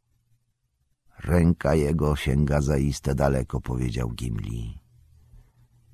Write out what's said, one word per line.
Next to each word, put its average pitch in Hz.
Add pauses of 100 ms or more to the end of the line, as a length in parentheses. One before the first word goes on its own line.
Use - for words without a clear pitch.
(1200)
"Ręka 82
jego 76
sięga 71
zaiste 69
daleko", 67
powiedział 62
Gimli. 55 (1160)